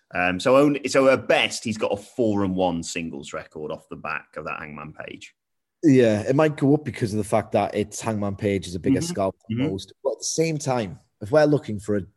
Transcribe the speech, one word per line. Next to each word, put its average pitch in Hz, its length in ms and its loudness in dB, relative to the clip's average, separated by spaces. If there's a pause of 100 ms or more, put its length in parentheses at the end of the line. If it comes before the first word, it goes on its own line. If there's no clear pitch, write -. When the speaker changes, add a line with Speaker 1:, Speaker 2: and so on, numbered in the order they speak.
(140)
Speaker 1:
Um, 90 260 0
so 131 160 4
only, 143 320 4
so 135 220 4
at 127 180 2
best, 135 340 2
he's 110 140 -4
got 107 160 -2
a 101 60 -4
four 104 440 0
and 92 140 -2
one 85 260 0
singles 80 520 -8
record 78 360 -10
off 76 200 -12
the 82 60 -14
back 78 320 -10 (100)
of 78 80 -10
that 78 140 -8
Hangman 76 340 -14
Page. - 400 -16 (500)
Speaker 2:
Yeah, 120 380 6
it 127 120 0
might 156 220 2
go 139 160 2
up 147 140 0
because 107 260 -4
of 107 60 -2
the 104 60 -2
fact 107 280 -2
that 101 220 0
it's 104 260 -4
Hangman 101 360 -4
Page 98 300 -2
is 87 80 -10
a 90 60 -6
bigger 131 200 2
Speaker 1:
Mm-hmm. - 120 -6
Speaker 2:
scalp 95 240 -4 (100)
than 113 120 -4
Speaker 1:
Mm-hmm. 143 120 -2
Speaker 2:
most. 196 220 -10 (100)
But 135 100 -2
at 143 80 -8
the - 40 -12
same 160 320 -2
time, 123 420 -4 (220)
if 104 100 -10
we're 151 140 6
looking 123 360 0
for 104 160 -2
a 92 100 -4 (100)